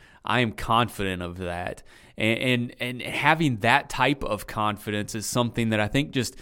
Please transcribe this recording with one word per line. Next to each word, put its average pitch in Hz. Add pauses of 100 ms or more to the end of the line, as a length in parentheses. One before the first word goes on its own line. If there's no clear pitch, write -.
(240)
I 120
am 113
confident 104
of 87
that. 87 (360)
And, 110
and, 123
and 123
having 151
that 120
type 143
of 104
confidence 104
is 107
something 117
that 107
I 104
think 139
just, 120